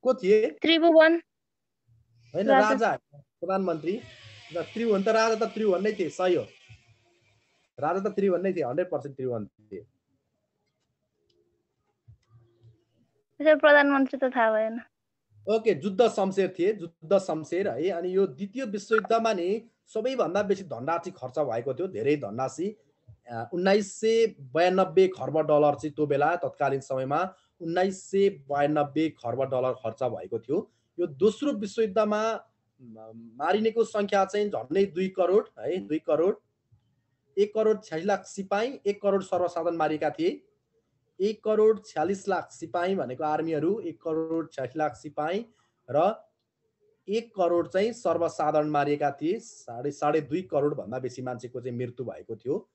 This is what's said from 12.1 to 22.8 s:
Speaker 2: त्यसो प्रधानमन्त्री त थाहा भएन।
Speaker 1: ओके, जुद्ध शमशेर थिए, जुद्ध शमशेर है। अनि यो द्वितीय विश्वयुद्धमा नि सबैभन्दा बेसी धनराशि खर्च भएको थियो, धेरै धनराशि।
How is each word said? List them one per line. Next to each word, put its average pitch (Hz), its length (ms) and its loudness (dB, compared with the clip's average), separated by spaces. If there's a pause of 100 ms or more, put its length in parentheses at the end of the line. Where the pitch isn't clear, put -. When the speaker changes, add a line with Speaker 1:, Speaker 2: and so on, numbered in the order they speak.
Speaker 2:
त्यसो 302 220 6
प्रधानमन्त्री 285 600 6
त 262 160 0
थाहा 226 160 4
भएन। 220 300 -2 (680)
Speaker 1:
ओके, 220 240 2
जुद्ध 190 340 2
शमशेर 190 520 0
थिए, 196 140 2
जुद्ध 175 460 -2
शमशेर 170 480 -4
है। 147 220 -2
अनि 180 260 -4
यो 196 120 2
द्वितीय 202 380 -10
विश्वयुद्धमा 220 680 0
नि 190 360 -4 (160)
सबैभन्दा 214 580 -2
बेसी 190 200 -2
धनराशि 147 480 -6
खर्च 127 280 -8
भएको 127 340 -2
थियो, 175 140 -6
धेरै 135 280 0
धनराशि। 131 600 -6 (560)